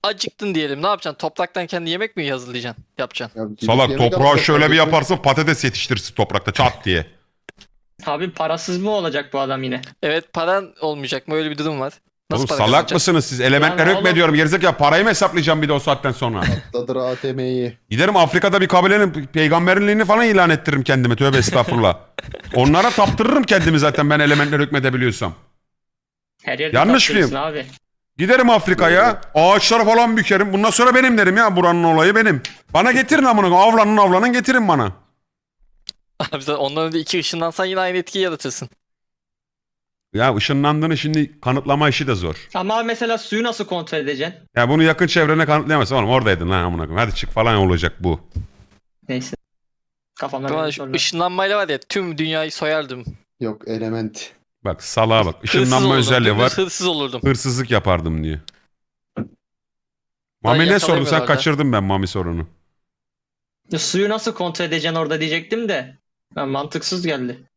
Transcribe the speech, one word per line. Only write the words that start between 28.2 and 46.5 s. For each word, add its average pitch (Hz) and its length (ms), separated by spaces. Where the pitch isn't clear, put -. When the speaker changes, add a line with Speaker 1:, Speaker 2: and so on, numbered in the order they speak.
Speaker 3:
Afrika'ya, 185 720
Speaker 2:
Doğru. 156 100
Speaker 3:
ağaçları 208 400
falan 226 320
bükerim. 202 360
Bundan 208 180
sonra 247 240
benim 254 240
derim 190 180
ya, 214 200
buranın 175 280
olayı 165 300
benim. 208 280
Bana 214 180
getirin 269 320
amına 214 240
koyayım. 196 260
Avlanın, 214 220
avlanın, 202 360
getirin 247 360
bana. 123 240
Speaker 1:
Abi 143 100
sen 147 120
ondan 143 320
önce 160 120
iki 160 200
ışınlansan 165 460
yine 185 160
aynı 185 180
etkiyi 185 260
yaratırsın. 143 440
Speaker 3:
Ya 117 240
ışınlandığını 151 600
şimdi 151 420
kanıtlama 139 480
işi 139 180
de 127 80
zor. 87 400
Speaker 4:
Ama 208 280
mesela 226 360
suyu 220 240
nasıl 233 240
kontrol 165 320
edeceksin? 143 360
Speaker 3:
Ya 120 120
bunu 156 140
yakın 160 240
çevrene 156 400
kanıtlayamazsın 147 500
oğlum. 110 140
Oradaydın 98 400